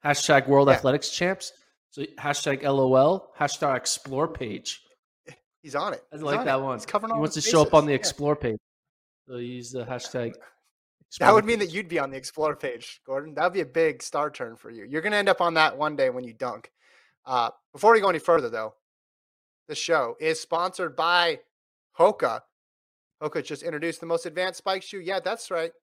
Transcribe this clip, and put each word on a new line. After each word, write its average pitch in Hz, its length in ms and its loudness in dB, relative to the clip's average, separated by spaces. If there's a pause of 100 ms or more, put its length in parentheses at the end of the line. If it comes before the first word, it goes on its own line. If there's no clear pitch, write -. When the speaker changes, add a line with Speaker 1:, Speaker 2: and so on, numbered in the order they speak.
Speaker 1:
hashtag 143 420 4
World 139 220 6
Speaker 2:
Yeah. 139 60 8
Speaker 1:
Athletics 135 360 0
Champs. 185 420 -4 (380)
So 143 120 -12 (160)
hashtag 143 440 -2
L 139 180 2
O 131 140 4
L, 156 440 4
hashtag 143 380 0
Explore 135 520 -4
Page. - 540 -10 (800)
Speaker 2:
He's 139 120 -14
on 160 200 -2
it. - 80 -14 (100)
Speaker 1:
I 147 40 -16
Speaker 2:
He's 151 60 -10
Speaker 1:
like 143 180 0
Speaker 2:
on 254 60 -4
Speaker 1:
that 135 120 2
Speaker 2:
it. 135 40 -2
Speaker 1:
one. 131 160 -4
Speaker 2:
He's - 80 -14
covering 214 240 -4
Speaker 1:
He 226 40 -2
Speaker 2:
all 151 60 -2
Speaker 1:
wants 151 160 -2
Speaker 2:
the 151 60 -4
Speaker 1:
to - 60 0
show 160 140 4
up 147 60 4
Speaker 2:
bases. 160 100 6
Speaker 1:
on 147 80 4
the 147 60 0
Speaker 2:
Yeah. 135 60 2
Speaker 1:
Explore 147 380 -2
page. 113 220 -4 (680)
So 127 80 -14
use 120 340 -12
the 123 140 -8
hashtag 120 500 -8 (840)
Speaker 2:
That 190 120 8
would 220 60 8
Speaker 1:
Explore 208 40 6
Speaker 2:
mean 226 180 0
that 196 60 0
Speaker 1:
page. 160 80 -12
Speaker 2:
you'd 196 140 -6
be 165 120 -2
on 135 100 -4
the 135 60 -12
Explore 147 400 -4
page, 120 500 -10
Gordon. 143 280 -8
That 151 100 -2
would 180 80 0
be 190 80 -2
a 151 60 -2
big 156 360 0
star 147 280 -4
turn 117 260 -12
for - 140 -20
you. 113 140 -16
You're 147 180 -6
gonna 208 140 -2
end 202 120 2
up 196 120 2
on 170 140 2
that 156 240 4
one 151 180 -2
day 135 140 2
when 127 140 -8
you 117 80 -14
dunk. 113 380 -10 (540)
Uh, 120 260 0 (220)
before 214 200 6
we 220 80 6
go 196 80 2
any 165 100 0
further, 147 320 2
though, 110 240 -8 (920)
the 151 80 -10
show 139 440 0
is 156 200 0
sponsored 170 560 -4
by 170 440 2 (580)
Hoka. 165 420 4 (840)
Hoka 151 220 -4
just 147 180 -10
introduced 160 380 -6
the 165 60 -12
most 170 200 -2
advanced 180 320 -4
spike 190 240 -4
shoe. 202 180 -14
Yeah, 180 200 -4
that's 196 300 -6
right. 165 220 -4 (100)